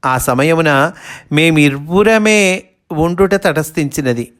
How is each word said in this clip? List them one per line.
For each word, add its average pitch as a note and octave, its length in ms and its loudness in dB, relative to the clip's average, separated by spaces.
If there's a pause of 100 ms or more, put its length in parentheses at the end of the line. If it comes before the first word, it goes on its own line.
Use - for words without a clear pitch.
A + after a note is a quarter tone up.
ఆ C3 120 0
సమయమున D3 760 0 (380)
మేమిరువురమే F3 1300 2 (280)
ఉండుట F3 420 0
తటస్థించినది. D3 1080 -4